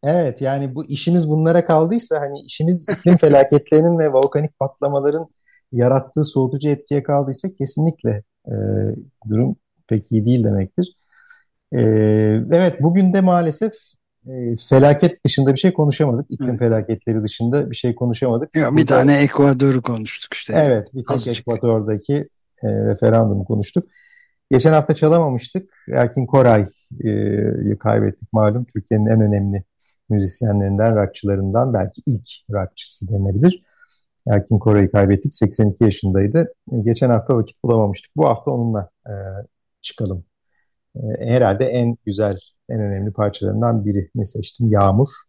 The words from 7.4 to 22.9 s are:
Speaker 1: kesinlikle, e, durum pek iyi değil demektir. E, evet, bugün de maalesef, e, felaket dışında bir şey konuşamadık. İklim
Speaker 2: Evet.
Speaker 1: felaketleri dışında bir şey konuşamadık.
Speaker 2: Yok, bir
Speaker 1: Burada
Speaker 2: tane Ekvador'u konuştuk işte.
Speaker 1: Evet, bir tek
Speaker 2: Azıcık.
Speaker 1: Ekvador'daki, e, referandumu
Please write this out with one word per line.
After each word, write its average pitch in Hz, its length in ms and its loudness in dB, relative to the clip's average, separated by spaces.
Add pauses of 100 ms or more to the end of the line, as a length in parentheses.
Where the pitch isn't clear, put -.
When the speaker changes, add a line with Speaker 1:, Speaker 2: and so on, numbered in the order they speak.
Speaker 1:
kesinlikle, 135 720 -4 (240)
e, - 60 -8 (760)
durum 113 260 -2 (320)
pek 107 240 -4
iyi 110 140 0
değil 120 180 2
demektir. 101 520 -4 (800)
E, 127 80 0 (680)
evet, 175 300 2
bugün 180 320 2
de 196 80 2
maalesef, 180 520 0 (540)
e, 123 280 -6 (140)
felaket 143 560 4
dışında 139 280 0
bir 131 60 -2
şey 185 140 2
konuşamadık. 143 560 -2
İklim 127 200 -8
Speaker 2:
Evet. 117 100 -4
Speaker 1:
felaketleri 110 640 -2
dışında 120 480 -4
bir 123 40 -10
şey 120 200 -4
konuşamadık. 123 600 -2
Speaker 2:
Yok, 143 160 0
bir 151 60 2
Speaker 1:
Burada 139 200 4
Speaker 2:
tane 139 200 4
Ekvador'u 139 640 2
konuştuk 113 520 -8
işte. - 240 -10
Speaker 1:
Evet, 127 360 0
bir 131 60 -10
tek 123 120 -8
Speaker 2:
Azıcık. 120 280 -4
Speaker 1:
Ekvador'daki, 113 880 -4 (360)
e, 117 40 -4
referandumu 107 800 0